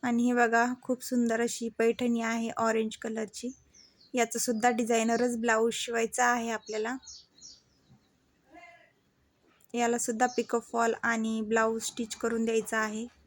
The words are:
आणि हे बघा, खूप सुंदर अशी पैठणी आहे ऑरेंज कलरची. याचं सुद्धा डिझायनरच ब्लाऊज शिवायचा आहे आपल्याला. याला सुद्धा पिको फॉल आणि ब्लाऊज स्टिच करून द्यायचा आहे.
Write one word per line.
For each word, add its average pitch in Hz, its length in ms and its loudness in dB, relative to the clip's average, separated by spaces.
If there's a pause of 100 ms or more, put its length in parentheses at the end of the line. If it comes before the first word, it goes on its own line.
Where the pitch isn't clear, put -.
आणि 240 220 2
हे 247 80 4
बघा, 233 340 4 (160)
खूप 254 220 -4
सुंदर 233 360 2
अशी 233 280 -2
पैठणी 233 520 2
आहे 226 360 -2
ऑरेंज 226 400 0
कलरची. 220 520 -8 (640)
याचं 233 240 0
सुद्धा 233 320 2
डिझायनरच 233 680 2
ब्लाऊज 226 340 2
शिवायचा 233 540 0
आहे 233 240 0
आपल्याला. 220 460 -4 (2750)
याला 240 240 2
सुद्धा 240 280 0
पिको 240 320 0
फॉल 226 440 0
आणि 220 380 -2
ब्लाऊज 226 420 0
स्टिच - 340 -8
करून 226 280 -2
द्यायचा 226 340 0
आहे. 220 280 -4 (200)